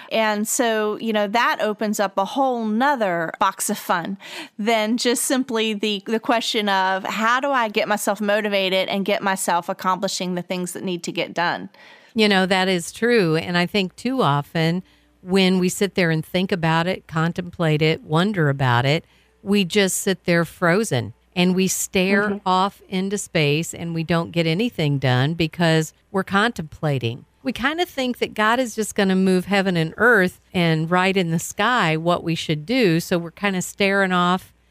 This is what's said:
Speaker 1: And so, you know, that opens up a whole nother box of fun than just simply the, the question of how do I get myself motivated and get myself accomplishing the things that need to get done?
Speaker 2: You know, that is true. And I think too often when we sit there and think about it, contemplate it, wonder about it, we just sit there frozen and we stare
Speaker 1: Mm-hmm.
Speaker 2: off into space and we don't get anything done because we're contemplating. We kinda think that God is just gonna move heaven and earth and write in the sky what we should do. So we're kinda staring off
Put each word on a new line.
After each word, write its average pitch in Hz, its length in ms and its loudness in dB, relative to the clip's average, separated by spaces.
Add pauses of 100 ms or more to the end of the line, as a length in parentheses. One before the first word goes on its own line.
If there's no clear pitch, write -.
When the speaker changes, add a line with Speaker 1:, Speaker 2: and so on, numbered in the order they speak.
(100)
Speaker 1:
And 214 380 0
so, 220 480 0
you 226 160 -4
know, 208 140 0
that 233 340 0
opens 214 400 -2
up 196 160 -2
a 196 80 0
whole 247 400 -2
nother 214 720 0
box - 300 -2
of 208 80 -2
fun 185 400 -2 (420)
than 220 380 0
just 240 300 0
simply 226 480 0
the, 208 320 -2
the 220 140 -2
question 226 500 0
of 190 340 2
how 220 340 0
do 285 120 -2
I 240 180 0
get 208 180 -2
myself 208 360 -2
motivated 202 680 0
and 196 160 -2
get 202 180 0
myself 190 460 -2
accomplishing 185 680 -4
the 175 60 -4
things 180 300 -6
that - 120 -10
need 175 180 -6
to 165 100 -8
get - 220 -6
done? 135 340 -4 (500)
Speaker 2:
You 214 120 4
know, 190 160 4
that 185 200 2
is 180 260 -2
true. 214 440 2
And 175 220 -2
I 175 80 2
think 185 280 -2
too 254 280 -2
often 160 600 0 (380)
when 185 380 2
we 180 100 2
sit 196 280 -2
there 170 140 2
and 160 140 0
think 185 260 -2
about 165 360 2
it, - 200 -4
contemplate 165 760 -2
it, 160 220 0
wonder 170 440 0
about 131 380 2
it, 151 180 0 (380)
we 202 240 2
just 190 320 0
sit - 260 -4
there 170 220 2
frozen 165 680 0 (220)
and 180 200 2
we 190 140 2
stare 202 640 0
Speaker 1:
Mm-hmm. 202 80 -4 (100)
Speaker 2:
off 185 400 0
into 196 300 -4
space 156 560 0
and 170 200 -8
we 165 80 -2
don't 165 300 0
get 165 140 0
anything 160 520 0
done 131 360 2
because 160 580 0 (180)
we're 190 140 -2
contemplating. 151 1040 -2 (160)
We 262 100 -4
kinda 320 320 -2
think 254 360 -4
that 233 120 -2
God 220 280 2
is 233 140 -4
just 214 200 -6
gonna 190 200 2
move 185 300 2
heaven 190 320 0
and 160 220 0
earth 208 420 4 (140)
and 165 360 2
write 185 280 2
in 170 140 0
the 165 60 0
sky 202 600 0
what 170 260 0
we 165 100 -2
should 151 300 -4
do. 196 340 2
So 175 200 -2
we're 170 120 -8
kinda 190 300 -2
staring 196 520 0
off 180 420 0 (160)